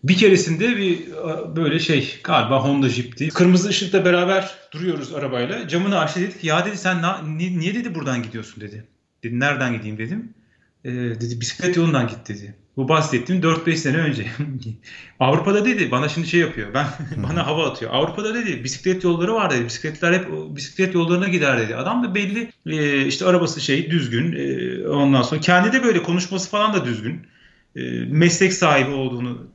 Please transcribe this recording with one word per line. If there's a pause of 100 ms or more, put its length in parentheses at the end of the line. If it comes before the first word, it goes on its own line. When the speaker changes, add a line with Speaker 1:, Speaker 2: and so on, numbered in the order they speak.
Speaker 1:
Bir
keresinde
bir, (240)
a,
böyle
şey,
galiba
Honda
Jeep'ti.
Kırmızı
ışıkta
beraber (200)
duruyoruz
arabayla.
Camını
açtı,
dedi
ki,
"Ya,"
dedi,
"sen
na-,
ni-,
niye,"
dedi,
"buradan
gidiyorsun?"
dedi. (360)
Dedim,
"Nereden
gideyim?"
dedim. (520)
"Ee,"
dedi,
"bisiklet
yolundan
git."
dedi. (220)
Bu
bahsettiğim
dört
beş
sene
önce. (480)
<laughs>
Avrupa'da
dedi,
bana
şimdi
şey
yapıyor,
ben,
<laughs>
Speaker 2:
Hı
hı.
Speaker 1:
bana
hava
atıyor.
"Avrupa'da,"
dedi,
"bisiklet
yolları
var,"
dedi,
"bisikletler
hep
o
bisiklet
yollarına
gider,"
dedi.
Adam
da
belli, (140)
e,
işte
arabası
şey,
düzgün,
e,
ondan
sonra
kendi
de
böyle
konuşması
falan
da
düzgün. (480)
E, (280)
meslek
sahibi
olduğunu